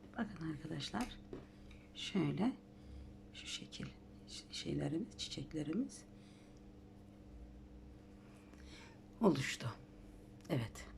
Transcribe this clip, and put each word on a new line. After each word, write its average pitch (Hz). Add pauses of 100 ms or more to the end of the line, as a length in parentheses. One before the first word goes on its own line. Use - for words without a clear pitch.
(180)
Bakın 160
arkadaşlar, 156 (760)
şöyle 170 (840)
şu -
şekil - (640)
şeylerimiz, 147
çiçeklerimiz 156 (3250)
oluştu. 139 (840)
Evet. 120 (120)